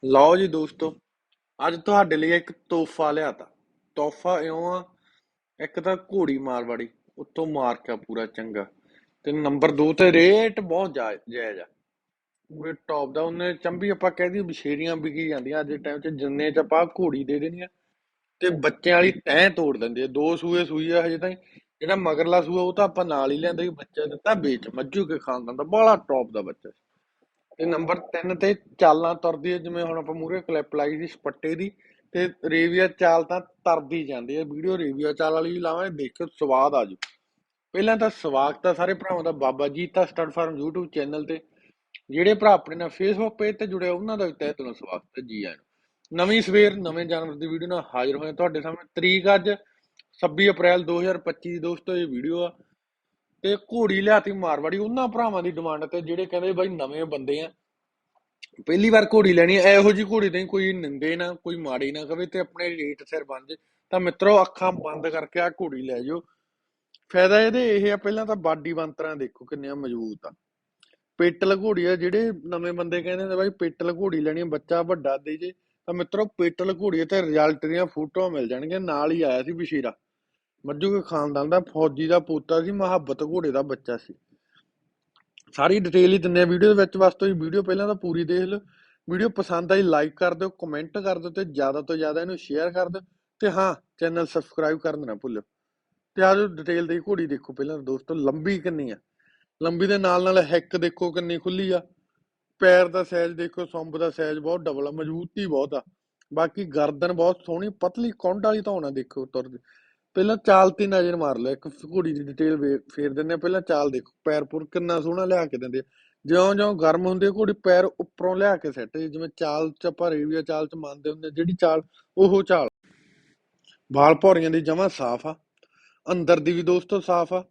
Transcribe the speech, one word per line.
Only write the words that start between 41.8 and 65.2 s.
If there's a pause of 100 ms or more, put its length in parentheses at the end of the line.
ਜਿਹੜੇ
ਭਰਾ
ਆਪਣੇ
ਨਾਲ (120)
Facebook
ਪੇਜ
ਤੇ
ਜੁੜੇ
ਉਹਨਾਂ
ਦਾ
ਵੀ
ਤਹਿ
ਦਿਲੋਂ
ਸਵਾਗਤ
ਹੈ,
ਜੀ
ਆਇਆਂ
ਨੂੰ। (600)
ਨਵੀਂ
ਸਵੇਰ
ਨਵੇਂ
ਜਾਨਵਰ
ਦੀ
ਵੀਡੀਓ
ਨਾਲ (120)
ਹਾਜ਼ਰ
ਹੋਏ
ਤੁਹਾਡੇ
ਸਾਹਮਣੇ।
ਤਰੀਕ
ਅੱਜ (720)
ਛੱਬੀ
ਅਪ੍ਰੈਲ
ਦੋ
ਹਜ਼ਾਰ
ਪੱਚੀ
ਦੀ
ਦੋਸਤੋ
ਇਹ
ਵੀਡੀਓ
ਆ। (920)
ਤੇ
ਘੋੜੀ
ਲਿਆਤੀ
ਮਾਰਵਾੜੀ
ਉਹਨਾਂ
ਭਰਾਵਾਂ
ਦੀ
ਡਿਮਾਂਡ
ਤੇ
ਜਿਹੜੇ
ਕਹਿੰਦੇ
ਬਾਈ
ਨਵੇਂ
ਬੰਦੇ
ਆ, (1120)
ਪਹਿਲੀ
ਵਾਰ
ਘੋੜੀ
ਲੈਣੀ
ਆ,
ਇਹੋ
ਜਿਹੀ
ਘੋੜੀ
ਨਹੀਂ
ਕੋਈ
ਨਿੰਦੇ
ਨਾ,
ਕੋਈ
ਮਾੜੀ
ਨਾ
ਕਵੇ
ਤੇ
ਆਪਣੇ
ਰੇਟ
ਸਿਰ
ਬਣ
ਜੇ। (380)
ਤਾਂ
ਮਿੱਤਰੋ
ਅੱਖਾਂ
ਬੰਦ
ਕਰਕੇ